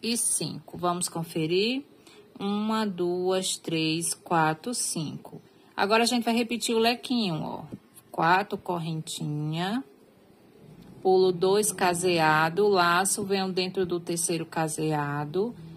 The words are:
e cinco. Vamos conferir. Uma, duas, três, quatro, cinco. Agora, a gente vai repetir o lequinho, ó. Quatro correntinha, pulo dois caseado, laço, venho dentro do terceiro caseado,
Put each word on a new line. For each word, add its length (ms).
e 140
cinco. 600
Vamos 320
conferir. 760
Uma, 440
duas, 720
três, 580
quatro, 600
cinco. 680
Agora, 260
a 40
gente 180
vai 100
repetir 400
o 60
lequinho, 600
ó. 220
Quatro 480
correntinha, 1300
pulo 300
dois 400
caseado, 960
laço, 560
venho 300
dentro 340
do 140
terceiro 440
caseado, 1120